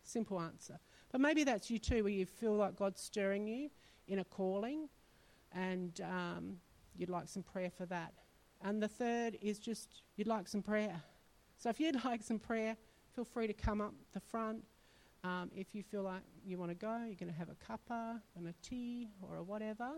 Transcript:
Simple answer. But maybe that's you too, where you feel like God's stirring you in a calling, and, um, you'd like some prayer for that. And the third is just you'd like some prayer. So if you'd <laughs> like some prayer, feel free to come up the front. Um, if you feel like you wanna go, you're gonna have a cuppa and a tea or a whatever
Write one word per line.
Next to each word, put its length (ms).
Simple 360
answer. 400
But 100
maybe 220
that's 260
you 100
too, 240
where 100
you 120
feel 300
like 200
God's 260
stirring 460
you 220
in 120
a 60
calling, 640
and, 500
um, 560
you'd 120
like 180
some 160
prayer 260
for 160
that. 280
And 200
the 60
third 540
is 180
just 420
you'd 120
like 200
some 140
prayer. 400
So 120
if 100
you'd 260
<laughs> 0
like 180
some 160
prayer, 360
feel 100
free 220
to 60
come 280
up 120
the 60
front. 440
Um, 320
if 180
you 100
feel 200
like 180
you 120
wanna 180
go, 300
you're 100
gonna 160
have 180
a 60
cuppa 680
and 120
a 140
tea 480
or 160
a 60
whatever 540